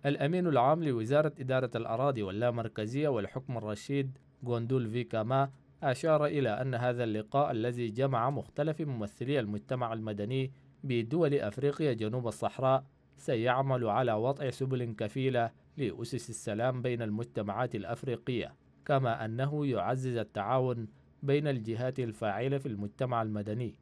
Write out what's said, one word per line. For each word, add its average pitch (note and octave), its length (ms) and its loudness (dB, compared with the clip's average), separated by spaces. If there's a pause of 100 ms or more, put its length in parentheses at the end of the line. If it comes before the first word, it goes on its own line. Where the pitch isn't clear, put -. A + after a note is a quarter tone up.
الأمين D3+ 420 2
العام D3 360 4
لوزارة C#3+ 560 2
إدارة C3 360 0
الأراضي A#2 480 0
واللامركزية A2+ 840 0
والحكم A#2+ 500 -2
الرشيد، C3 600 -4 (280)
غوندول A#2+ 440 0
فيكاما، A#2+ 640 0 (320)
أشار D3 420 4
إلى C#3+ 240 2
أن B2+ 260 -2
هذا B2 280 0
اللقاء A2 480 0
الذي A#2+ 380 -2
جمع B2+ 400 0
مختلف D3+ 520 -4
ممثلي B2+ 580 -2
المجتمع A2+ 540 -2
المدني A2 580 -2 (320)
بدول C3+ 500 2
أفريقيا C#3 600 0
جنوب A2+ 340 -2
الصحراء C3 560 0 (340)
سيعمل B2+ 720 2
على A#2 260 4
وضع C3+ 360 0
سبل B2 480 -2
كفيلة A#2+ 540 0 (260)
لأسس A#2 520 -4
السلام A#2 520 -2
بين A#2+ 200 0
المجتمعات A2 760 -2
الأفريقية، A2+ 800 -4 (300)
كما B2+ 400 2
أنه C#3 400 -2
يعزز B2 520 0
التعاون A#2 680 0 (360)
بين D3 240 2
الجهات B2 520 -2
الفاعلة A#2 580 -2
في C3+ 80 -6
المجتمع A#2 560 -2
المدني. G#2+ 600 -2